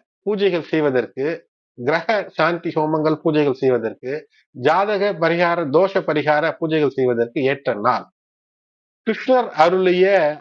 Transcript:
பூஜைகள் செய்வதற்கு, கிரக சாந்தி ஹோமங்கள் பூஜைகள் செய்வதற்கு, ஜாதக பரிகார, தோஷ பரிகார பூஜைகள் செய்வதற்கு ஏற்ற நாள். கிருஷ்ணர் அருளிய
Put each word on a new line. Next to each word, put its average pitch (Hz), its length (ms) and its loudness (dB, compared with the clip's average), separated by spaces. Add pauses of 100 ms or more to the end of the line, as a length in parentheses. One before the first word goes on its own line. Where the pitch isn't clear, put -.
(260)
பூஜைகள் 190 460 -2
செய்வதற்கு, 135 540 0 (520)
கிரக 151 320 -4 (200)
சாந்தி 170 420 -2
ஹோமங்கள் 156 500 0
பூஜைகள் 151 400 0
செய்வதற்கு, 123 500 -2 (440)
ஜாதக 185 480 0 (100)
பரிகார, 170 440 0 (120)
தோஷ 185 320 2
பரிகார 151 560 0
பூஜைகள் 156 400 0
செய்வதற்கு 120 460 0
ஏற்ற 139 260 -2 (160)
நாள். 113 200 0 (1000)
கிருஷ்ணர் 247 460 0
அருளிய 180 520 4 (360)